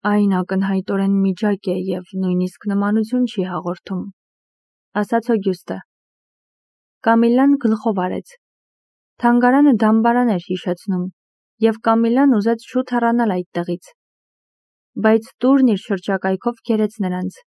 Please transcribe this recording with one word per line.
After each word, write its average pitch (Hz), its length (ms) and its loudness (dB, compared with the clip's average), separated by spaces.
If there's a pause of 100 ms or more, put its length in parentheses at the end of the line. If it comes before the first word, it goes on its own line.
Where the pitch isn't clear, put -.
«Այն 208 340 2
ակնհայտորեն 196 800 -2
միջակ 196 480 -2
է 180 160 -2
և 185 320 -8
նույնիսկ 180 560 -4
նմանություն 214 560 0
չի 196 240 -4
հաղորդում», 180 520 -8 (920)
ասաց 226 400 -2
Օգյուստը։ 190 440 -4 (1300)
Կամիլան 240 600 4
գլխով 220 400 0
արեց։ 185 300 -8 (840)
Թանգարանը 247 520 4 (100)
դամբարան 233 540 2
էր 175 100 -6
հիշեցնում, 180 600 -4 (520)
և 220 280 0
Կամիլան 233 500 2
ուզեց 226 320 -2
շուտ 254 240 -4
հեռանալ 233 420 0
այդտեղից։ 175 540 -6 (1040)
Բայց 220 360 0 (100)
տուրն 262 320 4
իր 190 80 -4
շրջակայքով 190 880 -4
քերեց 214 320 -2
նրանց։ 180 380 -6 (100)